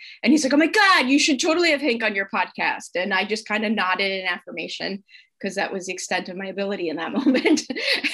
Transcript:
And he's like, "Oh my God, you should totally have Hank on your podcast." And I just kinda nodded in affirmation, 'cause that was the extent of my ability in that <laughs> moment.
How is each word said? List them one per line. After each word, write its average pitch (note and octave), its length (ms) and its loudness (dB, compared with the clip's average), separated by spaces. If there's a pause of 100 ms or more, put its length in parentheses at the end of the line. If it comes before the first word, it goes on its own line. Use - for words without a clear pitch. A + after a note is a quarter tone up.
(220)
And A#3+ 100 6
he's D4+ 120 6
like, C4+ 80 2
"Oh C#4+ 40 4
my D#4+ 120 6
God, F#4 400 4
you C#4 100 6
should D4 220 2
totally E4 320 4
have C#4 80 0
Hank A#3 240 0
on G#3+ 100 0
your G3 180 -2
podcast." F3 640 -2
And F#3 180 -2
I F#3+ 120 0
just G#3+ 240 -6
kinda G#3+ 200 -2
nodded G3 440 0
in F#3 160 -4
affirmation, F3 760 -8 (380)
'cause F#3+ 160 -6
that G3 160 -4
was F#3 140 -8
the F#3+ 60 -8
extent F3+ 360 -6
of F3+ 80 -12
my G3 100 -8
ability F#3+ 420 -6
in D3+ 100 -4
that E3 140 -6
<laughs> - 140 -2
moment. C#4+ 360 2 (520)